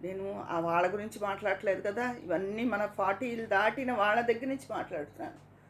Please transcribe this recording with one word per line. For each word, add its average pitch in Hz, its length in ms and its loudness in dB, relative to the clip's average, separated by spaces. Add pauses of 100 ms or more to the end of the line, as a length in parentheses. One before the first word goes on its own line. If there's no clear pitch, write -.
నేను 196 480 -6
ఆ 170 100 0
వాళ్ళ 170 340 4
గురించి 208 280 -6
మాట్లాడట్లేదు 202 600 0
కదా, 233 300 -2
ఇవన్నీ 196 520 -2
మన 208 220 0
ఫార్టీలు 208 600 0
దాటిన 226 480 2
వాళ్ళ 214 280 4
దగ్గర 233 240 2
నుంచి 269 240 -4
మాట్లాడుతున్నాను. 156 800 -8 (200)